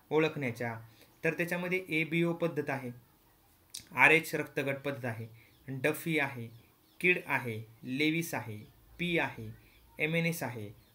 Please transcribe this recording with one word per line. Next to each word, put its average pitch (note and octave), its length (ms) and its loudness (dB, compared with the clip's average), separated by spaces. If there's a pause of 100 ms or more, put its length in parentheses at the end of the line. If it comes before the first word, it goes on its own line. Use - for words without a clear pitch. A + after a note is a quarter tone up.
(100)
ओळखण्याच्या. C#3+ 640 0 (500)
तर E3 80 2
त्याच्यामध्ये F3 560 -2
एबीओ E3 440 2
पद्धत D3+ 380 -2
आहे, B2+ 200 -4 (1040)
आरएच D#3 380 8
रक्तगट C#3+ 420 -2
पद्धत C3 280 -4
आहे, A2+ 220 -6 (420)
डफी D3 500 0
आहे, B2 300 -2 (520)
किड F3+ 260 4
आहे, B2+ 360 -2 (220)
लेविस D#3 500 0
आहे, A2 220 -6 (420)
पी E3+ 200 0
आहे, A#2 320 -4 (480)
एमएनएस E3 440 0
आहे, A#2 280 -6 (240)